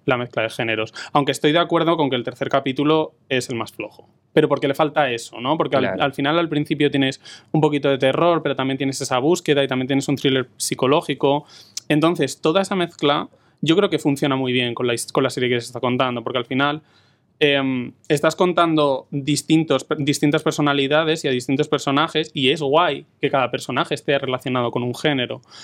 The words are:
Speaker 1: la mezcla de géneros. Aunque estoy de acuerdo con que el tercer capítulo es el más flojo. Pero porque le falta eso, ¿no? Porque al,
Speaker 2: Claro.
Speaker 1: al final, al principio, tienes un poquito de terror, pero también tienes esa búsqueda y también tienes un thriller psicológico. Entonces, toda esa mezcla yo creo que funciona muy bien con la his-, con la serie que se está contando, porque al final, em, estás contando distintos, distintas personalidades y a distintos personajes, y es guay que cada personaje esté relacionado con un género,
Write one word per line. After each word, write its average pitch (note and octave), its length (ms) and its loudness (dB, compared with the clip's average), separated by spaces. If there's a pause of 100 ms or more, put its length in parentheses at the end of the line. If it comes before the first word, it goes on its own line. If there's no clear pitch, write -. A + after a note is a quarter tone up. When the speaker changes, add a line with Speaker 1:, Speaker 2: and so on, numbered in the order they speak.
Speaker 1:
la B2+ 120 0
mezcla A#2+ 240 -4
de A2+ 80 -2
géneros. A2 420 -4 (220)
Aunque C#3 200 2
estoy D3 180 0
de D#3+ 80 2
acuerdo E3+ 380 0
con D3 120 0
que C3 60 -2
el A#2+ 80 -2
tercer B2+ 260 -8
capítulo D3 640 0 (160)
es B2+ 200 -2
el B2 80 -6
más A2 160 -8
flojo. - 360 -14 (240)
Pero D3+ 160 4
porque - 180 0
le C#3 60 0
falta D3 380 0
eso, A#2 280 -10
¿no? C3 160 -2
Porque D3+ 200 -2
al, C3+ 80 2
Speaker 2:
Claro. F#2+ 200 -2
Speaker 1:
al C#3 100 0
final, C#3+ 260 0
al E3+ 100 -2
principio, D3 400 0
tienes C#3 320 -2 (300)
un D#3 100 2
poquito D3 280 2
de C3+ 100 0
terror, D#3 420 2
pero C#3+ 140 -2
también C3+ 240 -2
tienes C3+ 220 -2
esa B2+ 180 0
búsqueda C#3 440 2
y C3+ 40 0
también C3 200 -2
tienes C#3 200 0
un D3 80 0
thriller C3 320 0 (100)
psicológico. C#3 880 0 (440)
Entonces, D#3 520 0
toda E3 200 2
esa F#3+ 140 -4
mezcla E3 540 0 (320)
yo D#3 160 2
creo G3 120 4
que D#3+ 80 0
funciona C#3+ 380 0
muy C3 160 -2
bien B2 240 0
con B2 120 -4
la A#2+ 60 0
his-, - 180 -6
con D3 120 2
la C3 60 2
serie B2 200 -2
que B2 120 0
se A#2 60 -10
está A#2+ 120 -12
contando, B2 440 0
porque B2 140 -4
al B2 80 -4
final, C#3+ 360 -2 (580)
em, C3+ 540 0 (160)
estás D#3 260 2
contando E3 760 2
distintos, D3 760 0 (120)
distintas D3 460 0
personalidades D3+ 800 0
y D#3 40 -2
a C#3 40 0
distintos C3+ 360 0
personajes, D3+ 640 0
y C3 160 2
es D#3 120 0
guay D3 440 2 (160)
que C#3+ 80 0
cada B2+ 220 0
personaje C3 420 -4
esté C#3+ 260 0
relacionado B2+ 520 -2
con A#2+ 120 -4
un A#2+ 120 -4
género, B2 460 -2 (220)